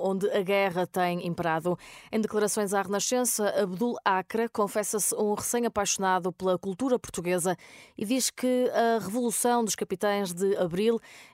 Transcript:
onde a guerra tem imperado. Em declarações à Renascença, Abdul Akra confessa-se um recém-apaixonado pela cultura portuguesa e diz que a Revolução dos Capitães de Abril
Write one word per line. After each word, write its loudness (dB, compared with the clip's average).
onde 0
a 2
guerra 2
tem -2
imperado. 0
Em 0
declarações 0
à 2
Renascença, 0
Abdul -2
Akra 0
confessa-se -2
um 0
recém-apaixonado 0
pela 0
cultura 0
portuguesa -2
e -6
diz 0
que 2
a 4
Revolução 0
dos -2
Capitães -2
de 0
Abril 2